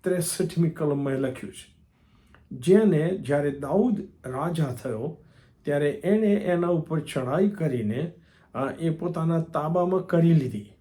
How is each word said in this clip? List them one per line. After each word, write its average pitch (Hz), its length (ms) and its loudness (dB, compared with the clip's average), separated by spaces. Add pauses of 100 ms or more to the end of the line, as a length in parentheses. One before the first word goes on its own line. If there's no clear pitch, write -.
ત્રેસઠમી 170 680 0
કલમમાં 143 440 -2
લખ્યું 135 400 -6
છે, - 220 -20 (760)
જેને 175 680 4
જ્યારે 143 340 -2
દાઉદ 160 560 0 (180)
રાજા 147 480 -2 (100)
થયો 127 340 -8 (460)
ત્યારે 147 260 0
એણે 202 440 2
એના 175 340 0
ઉપર 160 320 0
ચઢાઈ 147 500 0
કરીને, 123 600 -4 (440)
અ, 127 240 -4
એ 165 100 -2
પોતાના 165 520 -2
તાબામાં 175 680 0
કરી 170 260 6
લીધી. 123 480 0